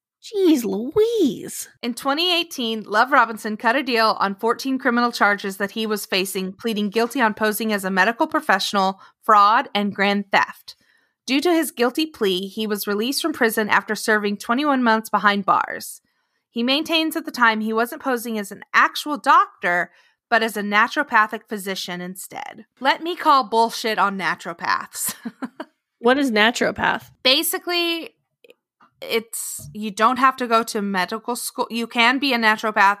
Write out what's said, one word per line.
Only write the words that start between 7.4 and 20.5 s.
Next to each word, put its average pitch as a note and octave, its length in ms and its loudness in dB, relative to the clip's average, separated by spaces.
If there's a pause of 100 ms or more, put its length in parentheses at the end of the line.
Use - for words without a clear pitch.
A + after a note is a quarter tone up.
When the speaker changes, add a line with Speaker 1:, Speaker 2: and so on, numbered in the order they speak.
Speaker 2:
as G3 140 -2
a F#3 40 -2
medical G3 360 2
professional, G3 760 0 (220)
fraud, G#3+ 520 6
and G3+ 200 -2
grand G3+ 360 0
theft. - 460 0 (480)
Due C4 160 0
to F4 140 0
his D#4+ 160 0
guilty B3 340 0
plea, G3 440 -2
he A3 180 -6
was G3+ 200 -4
released A3 360 -2
from D#4+ 100 -2
prison A3 380 0
after G3+ 240 0
serving G#3 420 0
twenty-one C4 460 -2
months A3+ 260 0
behind G3+ 380 2
bars. - 560 -2 (480)
He A#3 120 -6
maintains D#4 540 -2
at E4 80 -6
the D4+ 60 -12
time A3 320 2
he A3 100 -2
wasn't A#3 300 -2
posing A#3 360 -4
as G3+ 140 -8
an - 100 -18 (120)
actual A3+ 420 0
doctor, F3 720 2 (380)
but A3+ 140 4
as A3 120 0